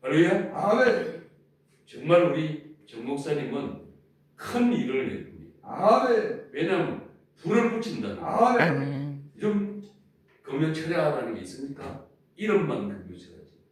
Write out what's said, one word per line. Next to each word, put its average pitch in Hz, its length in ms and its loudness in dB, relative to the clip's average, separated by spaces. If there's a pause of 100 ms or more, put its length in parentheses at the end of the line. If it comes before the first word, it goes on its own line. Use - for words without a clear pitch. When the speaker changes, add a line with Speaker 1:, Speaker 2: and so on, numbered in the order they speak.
Speaker 1:
할렐루야. 170 540 2
Speaker 2:
아멘. 220 720 2 (560)
Speaker 1:
정말 165 460 4
우리 151 440 -4 (120)
정 117 180 -14
목사님은 139 760 -4 (540)
큰 240 380 0
일을 - 460 0
해줍니다. - 420 -18
Speaker 2:
아멘. 233 920 2
Speaker 1:
왜냐하면 165 580 -2 (280)
불을 233 340 2
붙인다는 190 440 -6
거예요. 170 140 -8
Speaker 2:
아멘. 240 320 4
Speaker 3:
아멘. 143 760 -2
Speaker 1:
요즘 202 480 -2 (580)
금요 156 320 -2
철야라는 156 600 -2
게 - 60 -10
있습니까? - 680 -12 (280)
이름만 151 540 0
금요 90 280 -12
철야지. - 420 -20 (120)